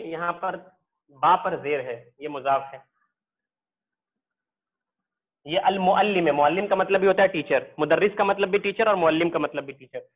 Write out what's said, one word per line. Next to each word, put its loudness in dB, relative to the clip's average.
यहाँ -6
पर -6
बा 2
पर -4
जेर -2
है, -8
ये -10
मुजाफ -2
है। -18
ये -2
अल 0
मुअल्लिम 2
है, 4
मुअल्लिम 2
का 0
मतलब 2
भी 2
होता 4
है 6
टीचर, -2
मुदर्रिस 2
का 0
मतलब 0
भी 0
टीचर -2
और 2
मुअल्लिम 2
का -4
मतलब -6
भी -16
टीचर। -18